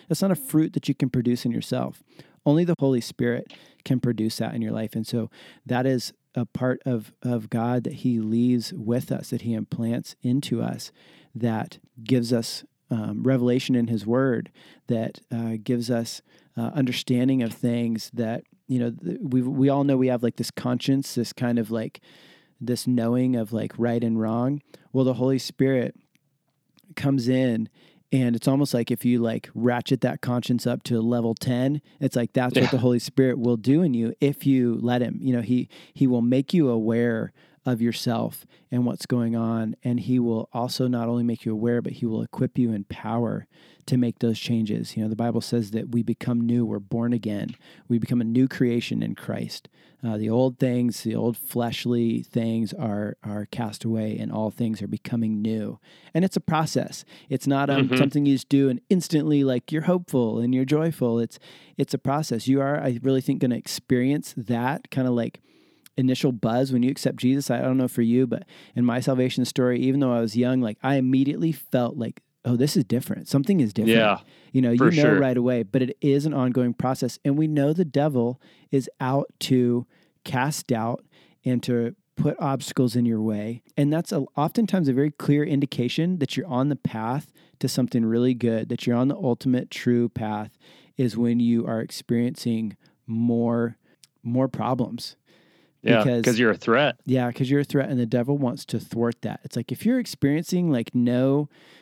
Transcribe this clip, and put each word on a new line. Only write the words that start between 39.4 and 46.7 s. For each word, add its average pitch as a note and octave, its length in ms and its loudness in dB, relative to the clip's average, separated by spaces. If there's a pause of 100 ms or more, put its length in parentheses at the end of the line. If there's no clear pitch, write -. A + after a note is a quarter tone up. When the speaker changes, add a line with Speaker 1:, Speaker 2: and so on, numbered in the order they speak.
Speaker 1:
And A#2+ 160 0
he B2+ 180 0
will A2+ 340 0
also B2 360 -2
not A#2+ 200 0
only A#2+ 160 0
make A#2 220 -4
you A2+ 60 -2
aware, A#2 300 0
but - 120 -8
he - 140 -4
will A2 160 -4
equip - 340 -4
you A#2+ 160 2
in G2+ 120 -6
power A2 600 -4 (400)
to B2+ 120 2
make A#2+ 200 0
those A2+ 220 0
changes. A2+ 580 -4
You A2 60 -2
know, A2 60 -2
the A2 60 -4
Bible A#2 260 0
says A#2 300 -2
that A2 200 -6
we A#2+ 100 2
become A#2 400 -2
new, A#2+ 240 2
we're G#2+ 140 -4